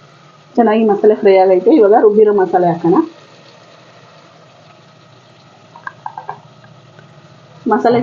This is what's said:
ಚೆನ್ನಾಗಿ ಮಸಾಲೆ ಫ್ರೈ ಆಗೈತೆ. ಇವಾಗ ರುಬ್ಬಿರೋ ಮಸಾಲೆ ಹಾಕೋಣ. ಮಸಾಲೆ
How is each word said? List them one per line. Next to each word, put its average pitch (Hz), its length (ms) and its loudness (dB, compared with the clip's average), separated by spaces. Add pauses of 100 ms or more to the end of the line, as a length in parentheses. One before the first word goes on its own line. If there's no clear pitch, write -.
(560)
ಚೆನ್ನಾಗಿ 226 340 0
ಮಸಾಲೆ 214 300 0
ಫ್ರೈ 196 220 2
ಆಗೈತೆ. 185 360 0
ಇವಾಗ 202 160 2 (100)
ರುಬ್ಬಿರೋ 208 360 2
ಮಸಾಲೆ 180 320 -2
ಹಾಕೋಣ. 170 240 -2 (4000)
ಮಸಾಲೆ 240 300 -2